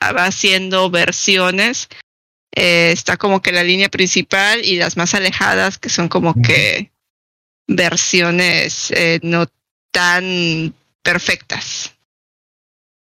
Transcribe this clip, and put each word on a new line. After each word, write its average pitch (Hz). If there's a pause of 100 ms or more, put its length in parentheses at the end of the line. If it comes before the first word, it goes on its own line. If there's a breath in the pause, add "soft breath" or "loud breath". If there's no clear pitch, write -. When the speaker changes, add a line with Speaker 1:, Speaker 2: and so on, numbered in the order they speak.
Speaker 1:
va 185
haciendo 190
versiones. 185 (720 loud breath)
Eh, 170
está 175
como 196
que 190
la 180
línea 185
principal 196
y 180
las 175
más 180
alejadas, 190
que -
son 170
como 170
Speaker 2:
Ujú. 120
Speaker 1:
que - (760)
versiones, 175
eh, 170
no 170 (440)
tan 175 (280)
perfectas. - (1120)